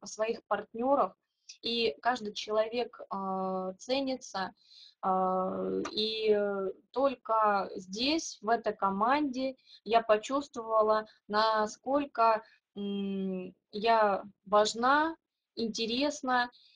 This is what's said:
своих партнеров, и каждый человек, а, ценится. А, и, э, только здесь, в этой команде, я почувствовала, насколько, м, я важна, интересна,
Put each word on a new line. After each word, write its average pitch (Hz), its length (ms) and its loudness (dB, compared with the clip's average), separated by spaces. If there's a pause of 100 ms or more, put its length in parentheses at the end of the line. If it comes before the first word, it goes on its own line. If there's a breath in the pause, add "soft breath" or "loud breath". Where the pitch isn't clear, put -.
своих 220 440 -4
партнеров, 226 680 0 (480 loud breath)
и 233 400 0
каждый 226 320 -2
человек, 226 680 -4 (100)
а, 190 640 -4
ценится. 254 800 -6 (480 loud breath)
А, 185 800 0 (120)
и, 220 400 0
э, 202 400 0 (200)
только 220 840 0
здесь, 226 680 -4
в 208 80 -4
этой 226 260 0
команде, 254 800 0 (280 loud breath)
я 226 180 4
почувствовала, 220 1040 2 (220 loud breath)
насколько, 220 1160 2 (320 loud breath)
м, 196 800 -4 (180)
я 214 520 2 (220)
важна, 233 680 2 (400)
интересна, 247 920 -2 (260 soft breath)